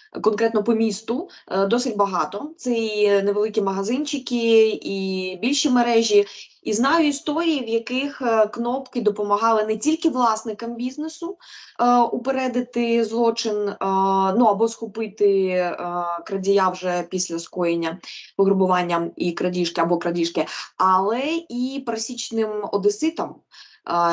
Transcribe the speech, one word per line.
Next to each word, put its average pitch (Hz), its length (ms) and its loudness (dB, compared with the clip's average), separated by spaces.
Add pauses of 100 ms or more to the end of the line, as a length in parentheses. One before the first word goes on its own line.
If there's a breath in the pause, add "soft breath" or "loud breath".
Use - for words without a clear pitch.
(240 loud breath)
конкретно 220 400 0
по 233 100 0
місту, 226 560 -2 (220 loud breath)
е, 196 140 2
досить 233 320 0
багато. 202 600 -2
Це 247 160 -4
і 208 480 2
невеликі 208 400 0
магазинчики, 226 1080 2
і 190 720 -4
більші 277 280 0
мережі. 233 560 4 (420 loud breath)
І 220 60 0
знаю 294 340 2
історії, 294 560 -2
в 220 40 -6
яких, 254 540 -4
е, 226 260 2
кнопки 240 540 -4
допомагали 208 640 2
не 220 120 -2
тільки 320 320 0
власникам 233 640 -2
бізнесу, 302 640 -8 (420 loud breath)
е, 247 220 6
упередити 240 1040 0
злочин, 226 640 0
е, 196 60 -6 (640)
ну, 240 80 6
або 214 220 4
схопити, 202 800 0
е, 180 280 0 (500)
крадія 190 440 2
вже 180 400 -2
після 175 300 -4
скоєння 170 600 -2 (380 loud breath)
пограбування 180 800 2
і 180 160 -2
крадіжки 180 500 -2
або 175 160 2
крадіжки, 170 480 -2 (320 loud breath)
але 190 440 2 (280)
і 254 360 -4
пересічним 220 840 -4
одеситам, 202 580 0
е, - 120 -18 (720 loud breath)